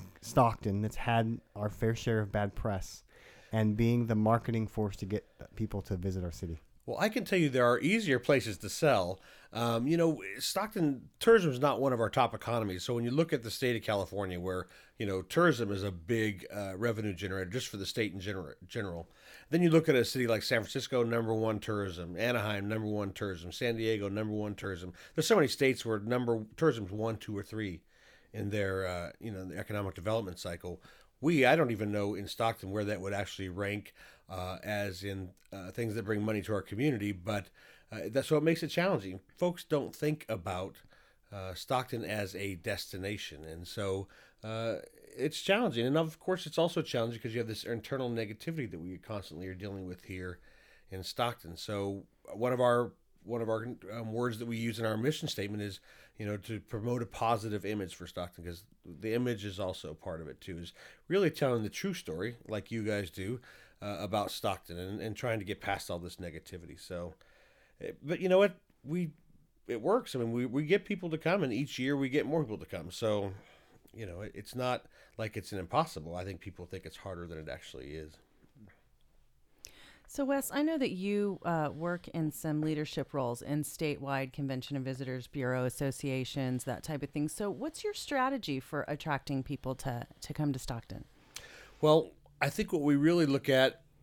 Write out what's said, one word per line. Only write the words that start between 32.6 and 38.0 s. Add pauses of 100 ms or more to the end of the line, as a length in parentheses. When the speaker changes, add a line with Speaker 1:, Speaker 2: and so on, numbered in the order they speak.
Speaker 2:
where
that
would
actually
rank, (360)
uh,
as
in, (240)
uh,
things
that
bring
money
to
our
community,
but, (400)
uh,